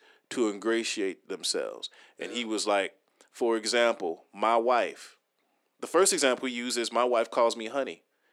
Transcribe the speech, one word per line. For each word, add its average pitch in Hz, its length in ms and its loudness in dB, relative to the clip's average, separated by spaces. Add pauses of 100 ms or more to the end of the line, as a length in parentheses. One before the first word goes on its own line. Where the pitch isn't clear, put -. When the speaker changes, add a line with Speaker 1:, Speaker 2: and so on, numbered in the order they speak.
(300)
Speaker 1:
to 117 180 0
ingratiate 107 800 -2
themselves. 76 640 -6 (300)
And 90 120 -8
he 120 100 -4
Speaker 2:
Yeah. 117 60 -6
Speaker 1:
was 104 200 -2
like, 101 260 0 (380)
for 113 260 0
example, 110 760 0
my 110 260 2
wife. 113 600 0 (600)
The 120 80 -8
first 185 260 4
example 135 340 2
he 123 60 -6
used 120 240 -4
is 117 140 -2
my 117 120 2
wife 117 280 2
calls 117 260 2
me 113 80 -8
honey. 117 380 -6 (300)